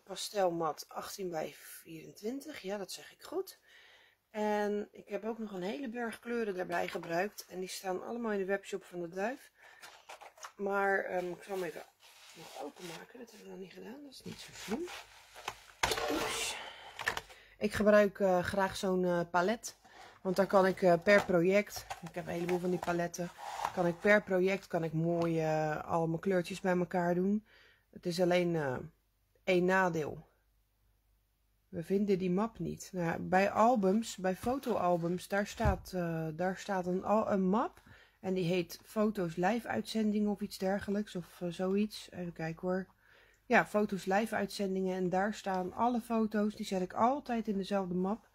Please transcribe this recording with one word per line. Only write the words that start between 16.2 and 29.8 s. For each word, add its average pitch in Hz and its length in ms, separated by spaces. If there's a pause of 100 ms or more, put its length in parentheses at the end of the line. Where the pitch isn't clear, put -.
Ik 208 160
gebruik, 208 460
eh, 185 240
graag 190 320
zo'n, 185 300
eh, 175 160 (100)
palet. 190 460 (440)
Want 185 140
daar 190 120
kan 190 180
ik, 185 160
eh, 180 120 (100)
per 202 220
project, 185 600 (220)
ik - 80
heb 165 120
een 165 60
heleboel 175 260
van 180 100
die 175 100
paletten, 175 500 (440)
kan 180 120
ik 170 140
per 208 240
project, 190 440
kan 165 160
ik 160 100
mooi, 165 460
eh, 156 440
al 165 240
mijn 165 120
kleurtjes 185 420
bij 180 160
elkaar 175 380
doen. 196 300 (460)
Het - 140
is 175 160
alleen, 175 340
eh, 143 220 (640)
één 180 220
nadeel. 175 640 (1400)